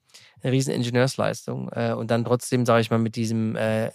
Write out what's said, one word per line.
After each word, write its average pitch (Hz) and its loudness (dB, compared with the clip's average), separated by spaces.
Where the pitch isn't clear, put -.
eine 131 0
riesen 135 2
Ingenieursleistung, 123 -2
äh, 117 -2
und 117 -4
dann 117 2
trotzdem, 123 0
sag 117 6
ich 113 0
mal, 113 2
mit 113 -2
diesem, 113 -2
äh, 110 -2